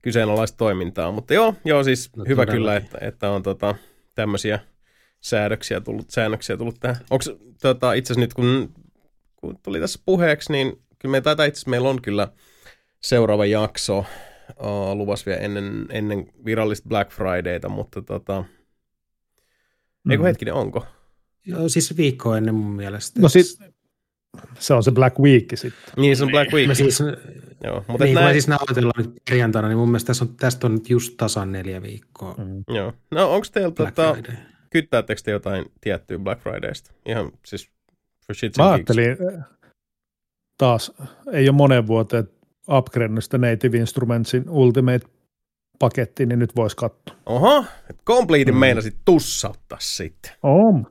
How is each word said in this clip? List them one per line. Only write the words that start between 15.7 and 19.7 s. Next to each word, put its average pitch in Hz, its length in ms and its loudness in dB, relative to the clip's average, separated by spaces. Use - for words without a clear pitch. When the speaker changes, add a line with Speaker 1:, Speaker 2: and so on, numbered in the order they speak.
Speaker 1:
ennen 104 360 -4
virallista 110 440 -4
Black 104 220 -2
Fridayta, 90 580 -6
mutta 101 340 -10
tota, 98 420 -8